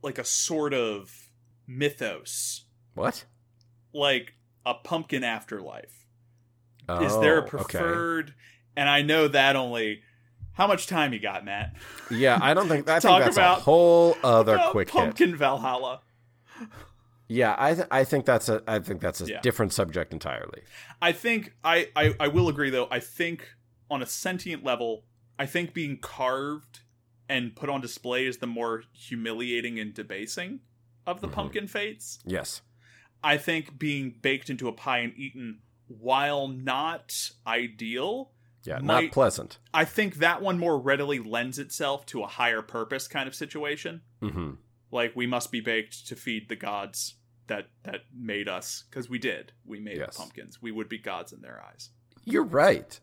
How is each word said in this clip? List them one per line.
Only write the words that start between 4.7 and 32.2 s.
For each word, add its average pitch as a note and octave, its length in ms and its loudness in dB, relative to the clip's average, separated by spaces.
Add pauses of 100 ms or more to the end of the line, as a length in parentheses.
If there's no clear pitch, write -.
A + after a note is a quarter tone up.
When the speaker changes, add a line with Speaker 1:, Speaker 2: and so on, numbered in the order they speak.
Speaker 1:
pumpkin D#3 500 -4
afterlife. G#2+ 840 -8 (800)
Is G2+ 300 0
there D#3 200 6
a D3+ 40 2
Speaker 2:
Oh, - 20 -6
okay. - 60 -10
Speaker 1:
preferred, E3 840 -4 (420)
and C#3+ 140 2
I C#3+ 120 6
know D3+ 260 4
that C#3 280 6
only, A#2 440 -2 (520)
how G3 140 2
much G3 200 2
time D3+ 280 0
you G#2+ 60 -6
got, G2 240 -6
Matt? G2+ 300 -6 (360)
Speaker 2:
Yeah, A#2+ 320 6
I C#3 120 6
don't F#3+ 140 2
think, D3 220 0
I E3 80 6
Speaker 1:
Talk F3+ 140 8
Speaker 2:
think F#3 140 8
that's - 100 4
Speaker 1:
about, F3+ 220 8
Speaker 2:
a - 40 -6
whole E3+ 600 8
other A2+ 320 8
Speaker 1:
about - 160 4
Speaker 2:
quick G2+ 180 0
hit. - 100 2
Speaker 1:
pumpkin G3+ 360 4
Valhalla. C3 640 0 (1300)
Speaker 2:
Yeah, A2+ 320 2
I D3+ 160 4
th-, E3+ 160 -2
I C3 140 4
think C#3 220 2
that's A#2+ 240 4
a, A2 180 2
I A2 120 0
think F2+ 200 -8
that's F2+ 220 -4
a E2 40 -6
Speaker 1:
Yeah. D#2+ 140 -8
Speaker 2:
different A2+ 320 0
subject E2+ 400 -2
entirely. C#2 480 -10 (400)
Speaker 1:
I F3 120 4
think, A3 420 -4 (100)
I, E3 320 4
I, D3+ 240 4
I D3+ 80 2
will E3+ 200 4
agree, C#3+ 220 0
though. B2+ 200 0
I B2 100 -2
think - 480 -6 (420)
on C#3 120 -4
a - 40 -8
sentient F3+ 560 -6
level, A#2 420 -2 (340)
I C#3 80 -2
think F3 260 -4
being C#3+ 260 -6
carved C#3 840 -4 (500)
and B2 260 -2
put C#3+ 140 -6
on C#3 100 -4
display B2 460 -4
is B2 120 -4
the B2 80 -8
more A#2 360 -4 (100)
humiliating A#2 880 -6
and G#2+ 140 -10
debasing A#2 680 -10 (460)
of F3+ 160 -6
the F#3+ 60 -10
Speaker 2:
Mm-hmm. D3 60 -12
Speaker 1:
pumpkin G3+ 320 -6
fates. G#3 600 -10